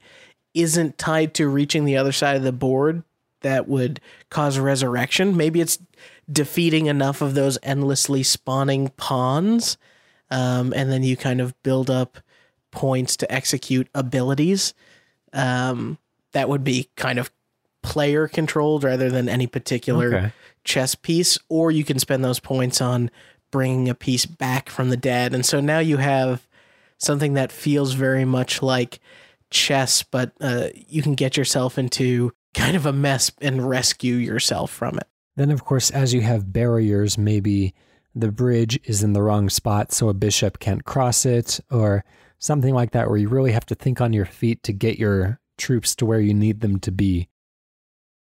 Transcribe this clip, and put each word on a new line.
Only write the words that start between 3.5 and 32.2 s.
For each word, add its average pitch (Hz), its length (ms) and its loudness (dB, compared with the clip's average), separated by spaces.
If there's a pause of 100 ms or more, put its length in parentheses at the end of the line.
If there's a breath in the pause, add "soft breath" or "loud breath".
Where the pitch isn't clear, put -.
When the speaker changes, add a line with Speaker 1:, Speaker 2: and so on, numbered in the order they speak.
Speaker 1:
would 127 320 -2 (280 loud breath)
cause 143 280 0
a 135 40 0
resurrection. 135 760 0
Maybe 160 240 2
it's 165 180 -2 (500 loud breath)
defeating 156 580 0
enough 139 340 0
of 139 140 0
those 135 280 2
endlessly 139 600 0
spawning 135 760 0
pawns, 151 800 0 (520 soft breath)
um, 127 460 0
and 135 160 -2
then 131 120 0
you 127 120 0
kind 127 240 -2
of 127 140 -4 (100)
build 131 260 0
up 127 280 -2 (540 soft breath)
points 131 440 -2
to - 160 -6
execute 131 640 -2
abilities, 135 800 0 (580 soft breath)
um, 127 640 -4 (360)
that 131 160 0
would 139 140 -2
be 127 320 -2
kind 127 240 -2
of 127 120 -6 (520)
player 151 440 0
controlled 151 560 0
rather 131 260 2
than 123 200 0
any 123 180 0
particular 120 680 -2
Speaker 2:
Okay. 98 160 -2 (320 loud breath)
Speaker 1:
chess 135 320 -2
piece, 170 420 0 (120)
or 160 220 2
you 151 120 2
can 139 160 -2
spend 131 240 0
those 127 160 0
points 127 420 -2
on 123 300 0 (400 loud breath)
bringing 131 380 0
a 120 60 -2
piece 123 300 -2
back 131 440 -4
from 127 200 -2
the 127 80 0
dead. 123 380 0
And 127 100 0
so 147 140 0
now 151 200 2
you 160 180 2
have 131 500 0 (520 soft breath)
something 147 340 0
that 135 180 0
feels 143 420 0
very 131 320 2
much 127 360 0
like 127 380 0 (520 loud breath)
chess, - 520 2
but, 127 280 -4 (100)
uh, 123 280 -2 (180)
you 151 140 -4
can 147 140 0
get 131 220 0
yourself 127 400 0
into 123 540 0 (220)